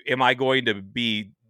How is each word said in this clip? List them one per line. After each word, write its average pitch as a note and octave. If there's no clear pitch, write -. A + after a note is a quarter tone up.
am C3
I B2+
going C3
to A2
be G#2+